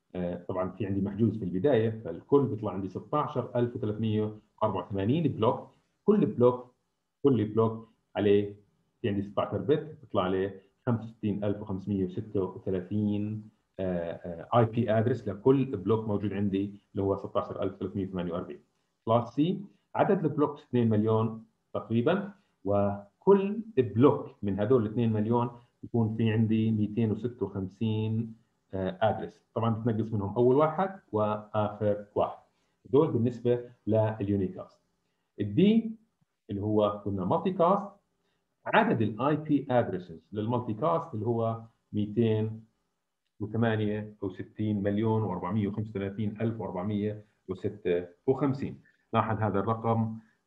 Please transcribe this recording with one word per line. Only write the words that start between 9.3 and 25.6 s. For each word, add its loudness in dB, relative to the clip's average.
بت، 0
بيطلع 0
عليه 0
خمسة 0
وستين -4
ألف -2
وخمسمية -2
وستة -4
وثلاثين، -4
آه، -2
آه، 6
آي 6
بي -2
أدرس 0
لكل 2
بلوك -2
موجود -2
عندي -2
اللي -2
هو 2
ستاشر -4
ألف -4
وثلاثمية -4
وثمانية -4
وأربعين. -8
كلاس 0
سي، 0
عدد 2
البلوكس 0
اثنين 2
مليون 0
تقريبا، 0
وكل 2
بلوك 2
من -2
هدول 4
الاثنين 0
مليون 0